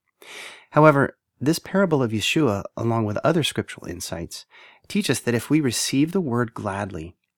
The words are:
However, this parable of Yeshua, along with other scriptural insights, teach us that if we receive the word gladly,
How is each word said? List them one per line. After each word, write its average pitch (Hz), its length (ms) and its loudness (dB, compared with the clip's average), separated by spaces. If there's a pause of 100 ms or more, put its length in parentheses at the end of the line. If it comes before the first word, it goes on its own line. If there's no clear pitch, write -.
(720)
However, 151 440 6 (240)
this 151 160 2
parable 170 460 0
of 113 80 0
Yeshua, 110 500 0 (140)
along 113 300 0
with 104 180 -4
other 160 200 2
scriptural - 440 -6
insights, 85 580 -10 (420)
teach 202 220 -2
us 131 120 0
that 120 120 0
if 117 160 -2
we 151 100 4
receive 139 520 0
the 196 100 0
word 120 320 -2
gladly, 95 640 -8 (220)